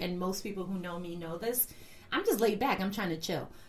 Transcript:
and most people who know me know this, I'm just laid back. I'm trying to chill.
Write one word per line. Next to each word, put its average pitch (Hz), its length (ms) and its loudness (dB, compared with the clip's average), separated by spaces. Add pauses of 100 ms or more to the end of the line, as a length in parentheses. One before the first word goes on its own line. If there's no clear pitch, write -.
and 180 180 -2
most 185 240 -2
people 196 220 -4
who 190 140 -2
know 175 200 -6
me 175 180 -6
know 165 200 -4
this, 233 320 0 (440)
I'm 330 120 2
just 294 160 6
laid 214 180 6
back. 247 220 4
I'm 196 100 2
trying 196 200 0
to 160 80 0
chill. 160 300 -2 (200)